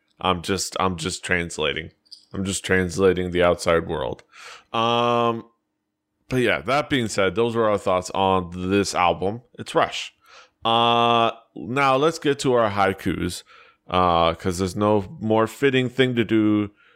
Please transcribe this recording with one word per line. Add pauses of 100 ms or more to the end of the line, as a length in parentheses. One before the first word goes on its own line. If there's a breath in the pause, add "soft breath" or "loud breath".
(200)
I'm
just,
I'm
just
translating. (440)
I'm
just
translating
the
outside
world. (500 loud breath)
Um, (840)
but
yeah,
that
being
said,
those
were
our
thoughts
on
this
album. (160)
It's
Rush. (520 loud breath)
Uh, (240)
now
let's
get
to
our
haikus, (460 soft breath)
uh,
'cause
there's
no
more
fitting
thing
to
do (260 soft breath)